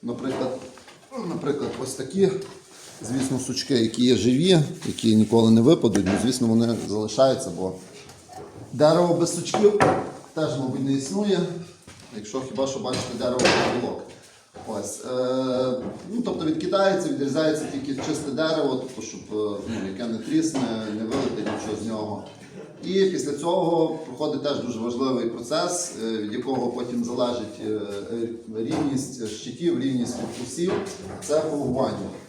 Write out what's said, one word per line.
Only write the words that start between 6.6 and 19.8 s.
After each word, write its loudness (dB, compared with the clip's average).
залишаються, 2
бо -4
дерево 6
без 0
сучків 4
теж, 0
мабуть, -2
не 2
існує, 2
якщо -6
хіба -2
що -4
бачите -4
дерево 0
без 2
гілок. -6
Ось, -6
е, 0
ну, -4
тобто -4
відкидається, 2
відрізається 0
тільки -4
чисте -4
дерево, 0
тобто, -10
щоб, -12
е, -4
ну, -4